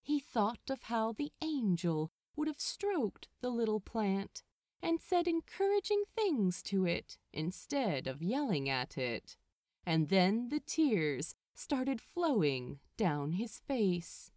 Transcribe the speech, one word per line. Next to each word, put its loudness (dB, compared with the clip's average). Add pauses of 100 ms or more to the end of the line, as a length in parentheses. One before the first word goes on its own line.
He 0
thought -2
of -4
how -2
the -6 (100)
angel 0 (240)
would 0
have -4
stroked -2 (120)
the -2
little 2
plant -2 (400)
and 0
said 2
encouraging 0 (120)
things 2
to 0
it -4 (140)
instead -2
of -6
yelling 0
at -2
it. -4 (480)
And 2
then 2
the -2
tears 0 (200)
started -2
flowing 0 (180)
down 0
his -2
face. -2